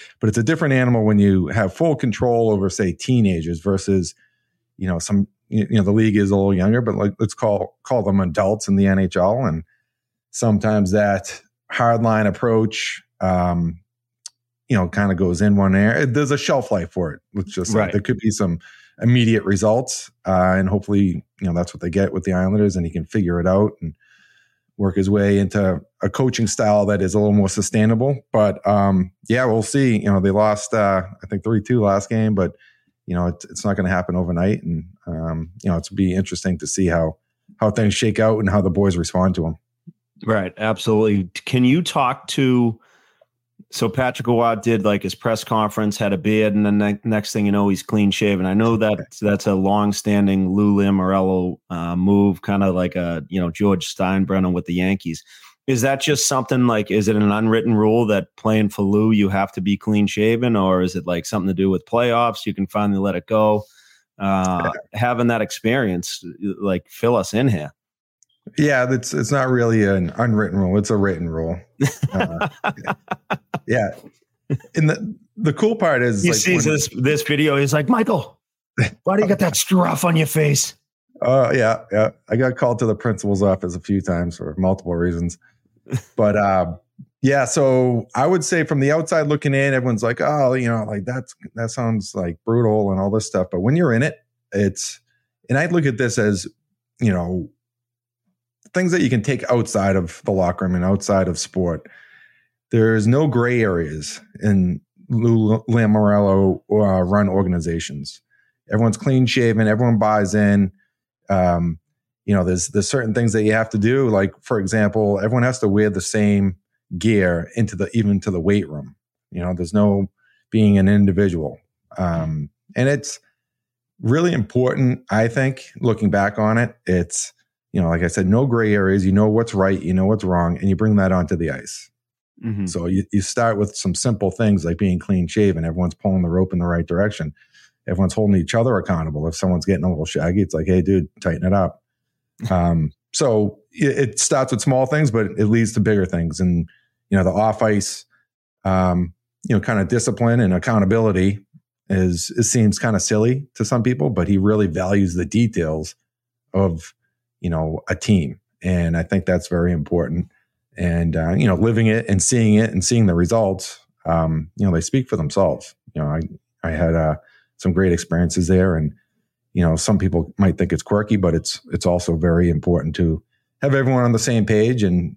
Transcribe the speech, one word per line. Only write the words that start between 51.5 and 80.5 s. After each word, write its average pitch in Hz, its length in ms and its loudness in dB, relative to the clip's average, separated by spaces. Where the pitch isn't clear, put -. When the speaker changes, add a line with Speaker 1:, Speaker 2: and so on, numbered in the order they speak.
Speaker 2:
uh, 87 240 -6
move, 98 480 2
kinda 98 300 0
like 90 240 -2
a, 85 320 -4
you 92 120 -4
know, 87 100 -2
George 98 440 -2
Steinbrenner 95 580 0
with 87 140 -4
the 87 80 -6
Yankees. 90 480 -4
Is 127 140 0
that 135 180 0
just 143 260 -2
something, 131 400 0
like, 110 240 0
is 104 160 0
it 107 80 2
an 107 160 2
unwritten 110 440 2
rule 107 320 2
that 101 300 -2
playing 107 340 0
for - 120 -6
Lou, 104 300 2
you 101 160 4
have 98 240 -2
to - 80 -8
be 98 160 0
clean 104 320 0
shaven, 113 480 0
or 95 260 2
is 90 140 -2
it, 87 100 -10
like, 87 180 -4
something 95 240 -4
to 92 60 0
do 95 160 0
with 92 160 -2
playoffs? 117 600 0
You 101 80 -6
can 98 120 -4
finally 101 320 -2
let 98 160 -2
it 87 120 -8
go. 107 360 2
Uh, 92 540 -2
having 120 340 0
that 113 140 0
experience, 107 800 -4
like, 95 280 -4
fill 120 260 -2
us 98 180 -2
in 117 160 0
here. 78 240 -4
Speaker 1:
Yeah, 127 320 2
it's, 123 240 -4
it's 123 160 -2
not 135 180 0
really 117 360 2
an 95 320 2
unwritten 107 420 0
rule. 95 180 2
It's 104 140 0
a 110 60 0
written 90 320 -2
rule. 82 320 -6
Uh, 185 360 -4
Speaker 2:
<laughs> - 320 -8
Speaker 1:
yeah. 110 220 0
And 156 160 2
the, - 240 -6
the 165 160 -2
cool 220 240 0
part 160 260 2
is, 113 200 0
Speaker 2:
He 170 80 2
Speaker 1:
like, 214 80 0
Speaker 2:
sees 180 280 0
Speaker 1:
when 151 80 0
Speaker 2:
this, 143 140 -2
this 147 340 -2
video. 147 340 0
He's 139 160 0
like, 151 160 0
"Michael, 220 520 -2
why 190 120 0
do 208 60 2
you 202 60 0
got 196 120 2
that 180 160 0
stuff 175 480 0
on 170 120 2
your 160 100 2
face?" 147 480 0